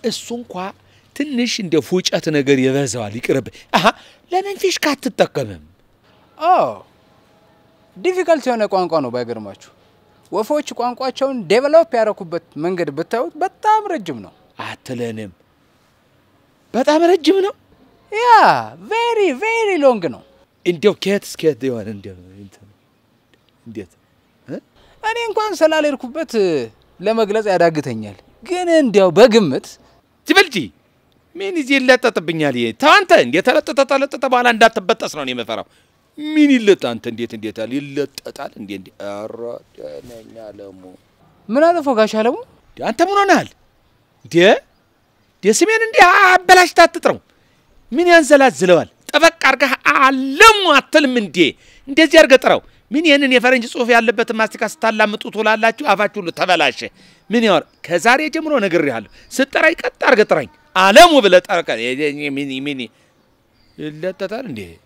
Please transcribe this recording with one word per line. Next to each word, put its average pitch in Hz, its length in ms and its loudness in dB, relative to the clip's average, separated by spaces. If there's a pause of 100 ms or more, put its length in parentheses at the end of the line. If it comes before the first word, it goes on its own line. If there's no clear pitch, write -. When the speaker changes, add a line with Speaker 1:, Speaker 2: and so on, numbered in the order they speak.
Speaker 1:
እሱ 226 300 -6
እንኳ 240 200 -14 (600)
ትንሽ 247 420 -4
እንደ 170 220 -6
ፉጨት 180 480 -4
ነገር 143 300 2
ይበዛዋል። 127 560 -2
ይቅርብ። 127 320 -4 (260)
አሃ፣ 185 120 0 (460)
ለምን 381 280 -4
ፊሽካ - 320 -4
አትጠቀምም? 117 720 -6 (760)
Speaker 2:
ኦ፣ 330 140 0 (1400)
ዲፊካልት 330 480 -2
የሆነ 233 220 -2
ቋንቋ 180 320 -2
ነው 131 120 -4
ባይገርማችሁ። 113 600 -10 (600)
ወፎች 285 400 -4
ቋንቋቸውን 254 640 -6 (100)
ዴቨሎፕ 285 440 2
ያደረኩበት 196 540 -4 (120)
መንገድ 170 340 -6
ብታዩት 226 460 -6
በጣም 427 500 -2
ረጅም 190 340 -8
ነው። 90 120 -20 (280)
Speaker 1:
አትለንም? 113 680 -10 (1400)
በጣም 285 280 0
ረጅም 339 380 2
ነው። 392 140 -4 (580)
Speaker 2:
ያ 453 140 -2 (580)
ቬሪ 453 360 -2 (140)
ቬሪ 440 440 -2
ሎንግ 247 280 2
ነው። 113 160 -8 (440)
Speaker 1:
እንደው 175 280 0
ከየት 196 300 -6
እስከ - 180 -14
የት 139 200 -2
ይሆን? 120 260 -6
እንደው 98 280 -16 (180)
እንትን 98 320 -20 (1000)
እንዴት? 107 260 -16 (580)
እ? 151 80 -12 (460)
Speaker 2:
እኔ 440 200 -4
እንኳን 427 340 -4
ስላልሄድኩበት 302 760 -2 (680)
ለመግለጽ 214 480 -2
ያዳግተኛል። 147 680 -2 (280)
ግን 359 280 -4
እንዲያው 208 360 4
በግምት 202 560 4 (640)
Speaker 1:
ትበልጂ 339 280 2 (800)
ምን 392 180 -8
ይዤ 277 180 -4
ይለጠጥብኛል? 202 840 0
ይሄ 120 160 -2
ተው 294 180 2
አንተ። 381 200 4 (100)
እንዴ 127 220 0
ተለጠጠ 269 420 -2
ተለጠጠ 269 400 -4
በኋላ 247 260 0
እንዳትበጠስ 220 640 0
ነው 151 80 -8
እኔ 127 80 -8
የምፈራው። 110 360 -8 (520)
ምን 302 320 0
ይለጥ 220 340 2
አንተ? 117 220 -6
እንዴት 113 260 -8
እንዴት 107 260 -12
ያለ 110 160 -8
ይለጠጣል? 139 800 -10
እንዴ 98 180 -16
እንዴ 95 140 -14 (160)
ኧረ 104 380 -14 (320)
ደህነኛ 120 680 -18
አለሙ። 101 380 -20 (680)
Speaker 2:
ምን 254 140 0
አጠፋው 320 320 0
ጋሽ 214 200 0
አለሙ? 226 220 -2 (260)
Speaker 1:
እንዴ - 200 -20
አንተ 214 200 -6
ምን 392 160 0
ሆነሃል? 349 300 2 (720)
እንዴ - 160 -6 (920)
እንዴ - 240 -2
ስሜን 440 300 0
እንዴ 453 160 -2 (260)
አበላሽተህ 370 600 6
አትጥረው። 277 340 -2 (720)
ምን 330 160 0
ያንዘላዝለዋል? 240 800 4 (180)
ጠበቅ 330 340 2
አድርገህ 269 320 2 (220)
አለሙ 277 760 4
አትልም 285 460 2
እንዴ? 185 220 -4 (500)
እንደዚህ 294 280 4
አድርገህ 269 240 8
ጥራው። 170 200 2 (300)
ምን 294 140 -2
ይሄንን 285 280 2
የፈረንጅ 247 340 2
ጽሑፍ 233 240 -6
ያለበትን 226 460 0
ማስቲካ 220 300 -4
ስታላምጡ 214 600 -2
ትውላላችሁ? 220 600 -2
አፋችሁ 202 320 -2
ሁሉ 170 140 -6
ተበላሸ። 160 480 0 (500)
ምን 226 120 0
ያወራ? 190 200 2 (200)
ከዛሬ 226 460 0
ጀምሮ 320 320 -6
ነግሬሃለሁ። 147 500 -2 (220)
ስጠራኝ 330 440 0
ቀጥ - 240 -10
አድርገህ 214 280 4
ጥራኝ። 151 200 0 (280)
አለሙ 220 440 6
ብለህ 180 220 6
ጠራ። 175 180 -4 (680)
ምን 139 240 -6 (120)
ምን 143 180 -8 (960)
ይለጠጣል 185 640 -10
እንዴ? 127 160 -12 (260)